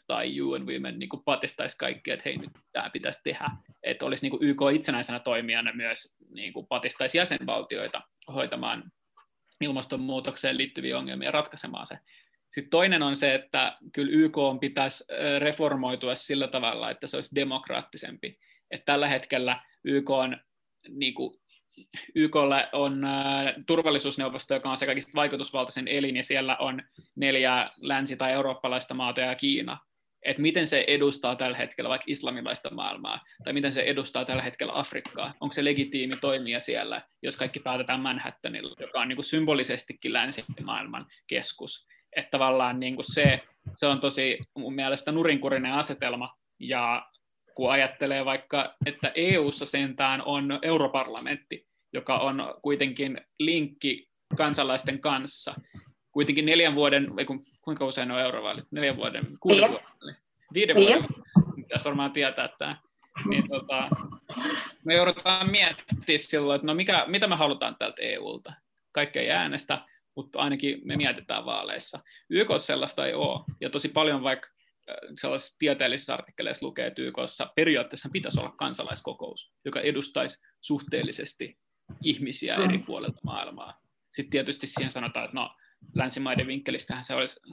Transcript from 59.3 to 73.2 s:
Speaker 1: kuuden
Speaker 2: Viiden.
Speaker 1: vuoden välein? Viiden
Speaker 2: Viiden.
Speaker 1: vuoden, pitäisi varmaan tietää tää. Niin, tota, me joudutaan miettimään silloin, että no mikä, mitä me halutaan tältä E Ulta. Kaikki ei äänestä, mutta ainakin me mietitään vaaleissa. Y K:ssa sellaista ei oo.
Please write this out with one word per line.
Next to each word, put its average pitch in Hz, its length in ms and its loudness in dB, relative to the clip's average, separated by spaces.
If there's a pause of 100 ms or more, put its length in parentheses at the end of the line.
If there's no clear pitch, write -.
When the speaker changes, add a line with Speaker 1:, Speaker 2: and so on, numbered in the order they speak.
Speaker 1:
kuuden 190 200 8
Speaker 2:
Viiden. 214 100 8
Speaker 1:
vuoden - 300 -8
välein? - 160 -14 (380)
Viiden 202 220 6
Speaker 2:
Viiden. 208 220 10
Speaker 1:
vuoden, - 580 4
pitäisi - 280 -4
varmaan 139 280 0
tietää 135 360 0 (100)
tää. 147 180 -4 (520)
Niin, - 200 4
tota, 135 400 -2 (960)
me 160 100 4
joudutaan 185 560 4
miettimään 185 540 4 (120)
silloin, 143 400 2
että 143 100 -2
no 156 80 2
mikä, 180 340 4
mitä 196 180 2
me 180 100 2
halutaan 139 420 2
tältä 110 240 -4
E 110 160 -2
Ulta. - 340 -10 (400)
Kaikki 143 260 -2
ei 123 120 0
äänestä, 156 540 -2 (320)
mutta - 220 -10
ainakin 139 460 -2
me 147 120 -4
mietitään 123 480 -2
vaaleissa. - 560 -6 (300)
Y 196 140 4
K:ssa 151 140 2
sellaista - 480 -2
ei - 80 -2
oo. - 300 -2 (160)